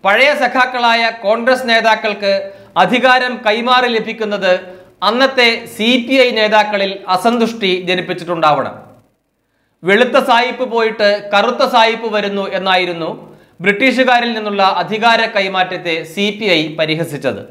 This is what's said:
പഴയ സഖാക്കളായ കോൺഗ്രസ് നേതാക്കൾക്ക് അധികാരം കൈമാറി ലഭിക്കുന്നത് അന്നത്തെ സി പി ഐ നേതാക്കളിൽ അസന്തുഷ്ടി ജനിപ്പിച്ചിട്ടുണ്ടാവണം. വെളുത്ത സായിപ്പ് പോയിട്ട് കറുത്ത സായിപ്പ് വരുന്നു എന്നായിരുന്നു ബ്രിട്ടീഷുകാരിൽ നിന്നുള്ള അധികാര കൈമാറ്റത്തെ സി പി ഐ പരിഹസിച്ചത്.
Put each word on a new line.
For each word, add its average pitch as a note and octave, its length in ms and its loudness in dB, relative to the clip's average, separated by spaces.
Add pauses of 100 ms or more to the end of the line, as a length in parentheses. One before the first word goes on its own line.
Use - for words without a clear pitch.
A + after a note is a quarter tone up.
പഴയ A#3 240 4 (100)
സഖാക്കളായ B3 600 0 (240)
കോൺഗ്രസ് A#3+ 440 0
നേതാക്കൾക്ക് G#3+ 600 0 (520)
അധികാരം B3+ 500 4 (120)
കൈമാറി A#3+ 520 2
ലഭിക്കുന്നത് G#3 560 -2 (560)
അന്നത്തെ B3+ 400 2 (260)
സി A3 140 0 (160)
പി C4+ 100 0 (100)
ഐ B3 40 0 (100)
നേതാക്കളിൽ G#3 520 0 (240)
അസന്തുഷ്ടി A3+ 560 -2 (160)
ജനിപ്പിച്ചിട്ടുണ്ടാവണം. E3+ 880 -2 (1120)
വെളുത്ത A#3+ 280 4 (120)
സായിപ്പ് B3 440 0
പോയിട്ട് A3 360 0 (240)
കറുത്ത A#3+ 320 2 (100)
സായിപ്പ് A3+ 400 2
വരുന്നു G3 300 -2 (140)
എന്നായിരുന്നു F3+ 520 -2 (540)
ബ്രിട്ടീഷുകാരിൽ A#3+ 720 2
നിന്നുള്ള G3+ 260 -2 (180)
അധികാര A3 400 0 (140)
കൈമാറ്റത്തെ F3+ 600 -2 (200)
സി G3+ 100 -2 (140)
പി G#3+ 180 -2
ഐ D3+ 40 2 (180)
പരിഹസിച്ചത്. C#3+ 720 -4